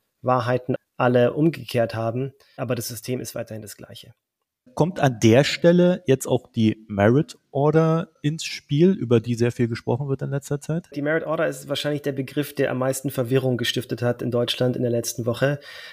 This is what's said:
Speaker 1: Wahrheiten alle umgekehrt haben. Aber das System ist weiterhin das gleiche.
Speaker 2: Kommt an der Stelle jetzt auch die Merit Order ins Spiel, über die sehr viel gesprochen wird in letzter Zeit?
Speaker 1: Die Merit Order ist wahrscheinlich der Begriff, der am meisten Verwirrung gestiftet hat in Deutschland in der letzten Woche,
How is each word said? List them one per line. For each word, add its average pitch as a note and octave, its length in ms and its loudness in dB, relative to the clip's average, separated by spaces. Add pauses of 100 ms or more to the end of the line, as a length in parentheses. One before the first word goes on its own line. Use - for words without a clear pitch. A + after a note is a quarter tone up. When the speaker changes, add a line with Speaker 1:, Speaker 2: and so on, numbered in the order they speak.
(220)
Speaker 1:
Wahrheiten B2 540 0 (200)
alle B2 380 4
umgekehrt B2 640 0
haben. A#2 380 -4 (220)
Aber B2 200 -6
das A#2 120 -8
System B2 320 -8
ist - 140 -12
weiterhin A2+ 300 -10
das - 140 -18
gleiche. - 360 -20 (600)
Speaker 2:
Kommt E3 260 -2
an B2+ 200 2
der A#2 240 8
Stelle F3 640 4
jetzt C3 220 2
auch - 240 -2
die A2 360 2
Merit A2+ 500 2 (140)
Order D#3+ 580 2 (120)
ins D#3 240 -4
Spiel, E3 460 2
über A#2+ 280 2
die A#2+ 140 -2
sehr A#2 180 0
viel A#2+ 160 -2
gesprochen A#2+ 400 -4
wird C3+ 140 -4
in C#3 80 -6
letzter C#3 300 -6
Zeit? D#3+ 340 -6
Speaker 1:
Die C#3+ 80 -8
Merit D3+ 220 -2
Order D#3 240 -2
ist C#3+ 200 -8
wahrscheinlich C#3+ 360 -4
der D3 80 -4
Begriff, C3+ 420 -6
der C3+ 160 -2
am B2+ 80 -2
meisten C3 320 -4
Verwirrung B2+ 480 0
gestiftet A#2 460 -4
hat A#2+ 180 -2
in B2+ 80 -4
Deutschland A#2+ 460 0
in B2+ 80 -2
der A#2 80 0
letzten A#2 340 -4
Woche, C3+ 340 -2 (340)